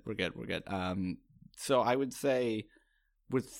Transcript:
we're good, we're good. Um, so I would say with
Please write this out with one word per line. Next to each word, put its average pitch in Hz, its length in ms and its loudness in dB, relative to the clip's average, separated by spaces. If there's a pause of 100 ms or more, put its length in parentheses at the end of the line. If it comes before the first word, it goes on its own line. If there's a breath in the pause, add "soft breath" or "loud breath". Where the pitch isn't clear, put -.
we're 110 100 -4
good, 90 200 -2
we're - 120 -10
good. 90 200 -4
Um, 92 520 -2 (380)
so 131 240 2
I 120 140 4
would 135 180 0
say 123 540 2 (640)
with 127 180 0 (120)